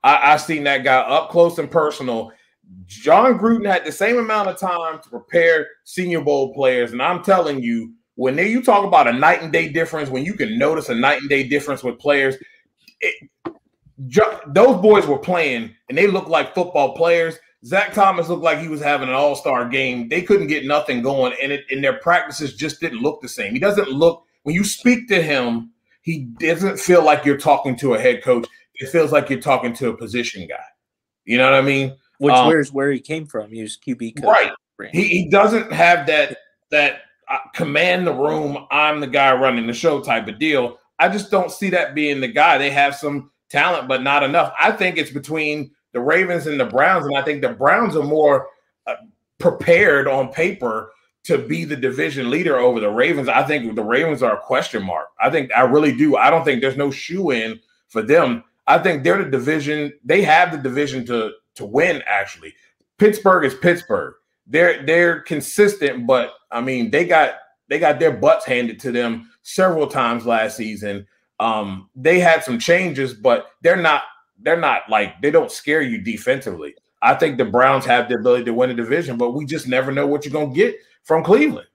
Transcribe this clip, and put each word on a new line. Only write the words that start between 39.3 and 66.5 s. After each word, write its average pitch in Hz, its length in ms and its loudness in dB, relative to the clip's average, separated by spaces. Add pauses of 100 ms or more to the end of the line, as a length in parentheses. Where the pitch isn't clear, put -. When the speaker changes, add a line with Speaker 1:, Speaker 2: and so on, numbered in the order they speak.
Speaker 1:
running 120 320 0
the 117 60 -4
show 147 280 0
type 113 260 -4
of 107 120 -12
deal. 143 400 -2 (180)
I 175 120 2
just 208 200 -6
don't 180 220 0
see 196 180 -6
that 170 240 -2
being 147 280 -2
the 127 60 -4
guy. 147 300 4
They 139 140 -2
have 143 240 0
some 143 360 -8 (180)
talent, 147 380 -2
but 127 140 -2
not 143 220 0
enough. 151 360 0
I 190 120 2
think 180 260 -4
it's 147 140 -6
between 151 600 -8 (220)
the 123 60 -4
Ravens 165 480 0
and 147 120 -4
the 123 60 0
Browns, 147 400 2
and 139 120 -4
I 139 40 0
think 147 200 -4
the 127 80 -2
Browns 160 460 0
are 147 80 0
more, 147 440 2 (400)
uh, - 80 -8 (440)
prepared 170 680 2
on 135 240 -2
paper 123 600 -4 (320)
to 156 140 0
be 151 280 -6
the 147 100 -6
division 135 540 -4
leader 156 280 0
over 123 220 2
the 104 100 -2
Ravens. 135 400 0
I 131 140 2
think 123 320 -4
the 113 80 -4
Ravens 131 400 0
are 107 140 0
a - 40 -12
question 131 420 -4
mark. 85 240 -8 (120)
I 120 100 2
think, 139 260 -2
I 120 60 6
really 135 340 4
do. 139 220 2
I 123 120 4
don't 165 160 2
think 127 160 0
there's 135 160 -2
no 143 140 -2
shoe 170 400 -6
in 113 280 -4 (280)
for 110 160 -4
them. 127 400 2 (240)
I 147 100 6
think 170 260 -2
they're 185 200 2
the 147 60 -6
division. 147 640 -4 (140)
They 175 160 2
have 165 300 4
the 156 60 -8
division 131 500 -4
to, 113 240 -4 (240)
to 104 100 -12
win, 147 420 0
actually. 98 460 -6 (440)
Pittsburgh 196 460 4
is 131 120 -2
Pittsburgh. 110 580 -2 (340)
They're, 151 380 0
they're 170 360 2
consistent, 147 840 -2
but, 123 240 2 (200)